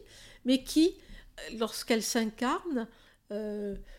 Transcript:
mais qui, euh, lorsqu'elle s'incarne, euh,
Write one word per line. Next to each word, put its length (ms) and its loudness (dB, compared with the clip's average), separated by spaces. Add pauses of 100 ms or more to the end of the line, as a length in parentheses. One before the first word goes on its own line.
(440)
mais 200 4
qui, 320 4
euh, 640 -14
lorsqu'elle 440 0
s'incarne, 840 -2 (420)
euh, 460 -4 (220)